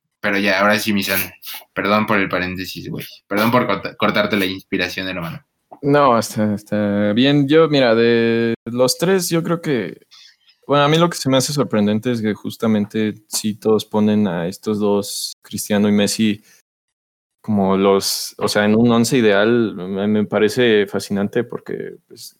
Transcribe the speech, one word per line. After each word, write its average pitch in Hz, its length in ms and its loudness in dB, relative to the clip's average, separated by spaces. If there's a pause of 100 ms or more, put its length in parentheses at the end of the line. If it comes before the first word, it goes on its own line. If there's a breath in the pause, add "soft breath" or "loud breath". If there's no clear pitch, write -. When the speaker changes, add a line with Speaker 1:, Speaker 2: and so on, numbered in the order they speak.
(200)
Speaker 1:
pero 101 180 -2
ya, 98 220 0
ahora 104 200 4
sí, 107 120 -2
Misan, 98 280 -2 (540 loud breath)
perdón 104 320 0
por 107 120 0
el 95 100 0
paréntesis, 90 600 -8
güey. - 160 -10 (200)
Perdón 107 260 0
por 120 160 2
corta-, 95 280 -4
cortarte 104 400 0
la 98 100 0
inspiración, 95 640 -6
hermano. 85 380 -10 (360)
Speaker 2:
No, 143 380 4
está, 107 360 -2
está 104 580 -2
bien. 139 340 2
Yo, 156 220 4
mira, 127 260 4
de 117 580 2 (120)
los 123 320 0
tres, 180 320 0
yo 165 140 0
creo 165 180 -4
que, 120 460 -4 (580 soft breath)
bueno, 143 180 2
a 143 60 4
mí 160 80 4
lo 170 120 4
que - 80 -8
se - 120 -4
me 131 80 2
hace 131 160 -2
sorprendente 107 580 0
es 113 100 -2
que 107 120 -2
justamente 107 800 -2 (160)
sí 107 260 -6
todos 107 300 0
ponen 107 420 2
a 85 200 -4
estos 104 320 -6
dos, 101 520 -2 (100)
Cristiano 104 460 -2
y 104 60 2
Messi, 104 500 0 (960 soft breath)
como 98 380 0
los, 98 600 0
o 104 100 -2
sea, 104 160 2
en 107 100 4
un 117 160 4
once 117 260 2
ideal, 107 560 2
me, 95 320 -6
me 107 200 0
parece 107 600 2
fascinante 101 600 -4
porque, - 500 -12 (100)
pues, - 340 -20